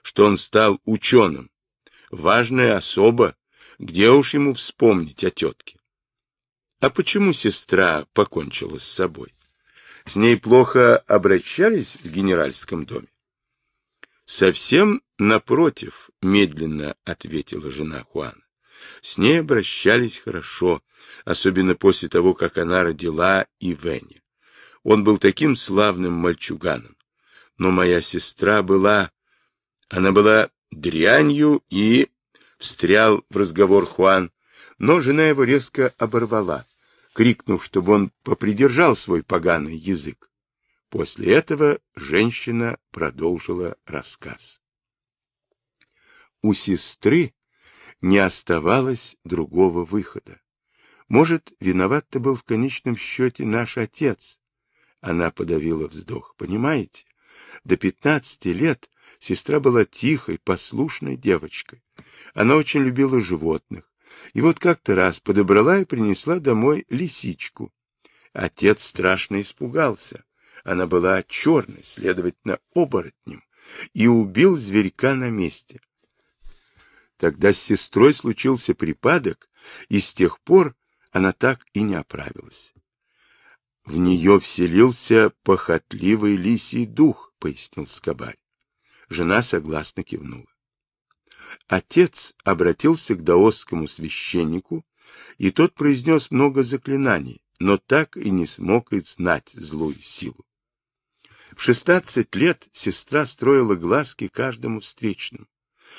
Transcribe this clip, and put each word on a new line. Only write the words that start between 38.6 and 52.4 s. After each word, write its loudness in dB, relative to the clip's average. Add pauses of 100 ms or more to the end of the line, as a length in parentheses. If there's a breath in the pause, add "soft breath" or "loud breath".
свой -4
поганый -2
язык. -8 (600)
После -2
этого 2 (160)
женщина -4 (120)
продолжила -6 (100)
рассказ. -16 (1800 soft breath)
У 2
сестры -2 (680 soft breath)
не 4
оставалось -2
другого -2
выхода. -10 (680 soft breath)
Может, 2
виноват-то -2
был -2
в -10